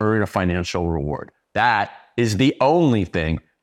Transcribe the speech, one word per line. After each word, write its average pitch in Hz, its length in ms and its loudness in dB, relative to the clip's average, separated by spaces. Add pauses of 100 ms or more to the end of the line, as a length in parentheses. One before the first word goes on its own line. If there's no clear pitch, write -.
earn 107 200 2
a 98 60 0
financial 90 600 -2
reward. 73 420 -6 (220)
That 107 380 0 (260)
is 113 180 0
the 131 240 2
only 135 460 2
thing 80 340 -2 (240)